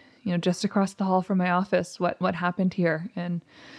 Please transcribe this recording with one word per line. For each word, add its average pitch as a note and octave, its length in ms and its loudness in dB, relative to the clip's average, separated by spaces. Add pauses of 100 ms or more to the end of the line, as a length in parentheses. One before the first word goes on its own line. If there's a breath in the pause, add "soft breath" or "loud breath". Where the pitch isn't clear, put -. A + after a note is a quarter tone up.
(240 soft breath)
you F#3+ 80 -2
know, F3 60 0
just F3 280 -2
across G3 280 0
the G3 120 -4
hall F#3 160 2
from F#3+ 160 -2
my F3+ 120 2
office, F3+ 500 0
what, F3+ 200 0
what F#3 160 0
happened F3+ 380 0
here. E3 420 0
And F3 260 -4 (380 loud breath)